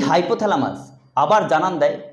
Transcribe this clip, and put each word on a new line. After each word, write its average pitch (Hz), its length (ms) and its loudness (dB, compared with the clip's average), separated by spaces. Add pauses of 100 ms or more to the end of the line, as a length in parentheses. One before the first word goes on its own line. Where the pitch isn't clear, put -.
হাইপোথ্যালামাস 175 720 0 (460)
আবার 208 180 4 (100)
জানান 175 300 2
দেয় 143 140 2 (180)